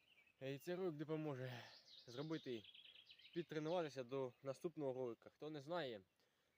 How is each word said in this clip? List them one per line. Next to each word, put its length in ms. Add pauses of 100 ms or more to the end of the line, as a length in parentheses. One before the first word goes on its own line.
(400)
І 180
цей 160
ролик 200
допоможе 680 (420)
зробити, 560 (720)
підтренуватися 680
до 280 (100)
наступного 520
ролика. 360
Хто 200
не 100
знає, 420 (560)